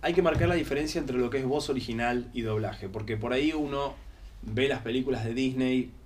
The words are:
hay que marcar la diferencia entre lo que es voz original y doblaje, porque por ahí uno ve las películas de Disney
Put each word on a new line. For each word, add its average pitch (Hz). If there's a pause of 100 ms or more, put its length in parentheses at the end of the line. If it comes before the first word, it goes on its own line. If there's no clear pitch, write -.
hay 170
que 180
marcar 165
la 175
diferencia 151
entre 127
lo 123
que 135
es 131
voz 139
original 120
y 120
doblaje, 107
porque 104
por 120
ahí 147
uno 139 (480)
ve 113
las 135
películas 120
de 113
Disney 127 (140)